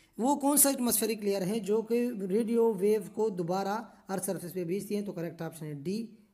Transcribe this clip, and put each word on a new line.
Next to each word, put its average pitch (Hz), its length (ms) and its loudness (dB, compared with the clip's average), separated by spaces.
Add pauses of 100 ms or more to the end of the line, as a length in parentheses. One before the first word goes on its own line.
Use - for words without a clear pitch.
(180)
वो 262 180 4
कौन 285 200 4
सा 277 140 6
एटमॉस्फेरिक 226 540 0
लेयर 196 180 2
है 214 180 0
जो 208 220 2
कि 233 440 0
रेडियो 226 460 4
वेव 202 360 2
को 214 220 -2
दोबारा 190 440 -2 (340)
अर्थ 190 160 -4
सरफेस 170 280 -6
पे 180 120 -4
भेजती 202 300 -4
है, 202 80 -2
तो 202 100 -6
करेक्ट 165 300 -6
ऑप्शन 160 240 -8
है 147 160 -8
डी, 214 260 -4 (260)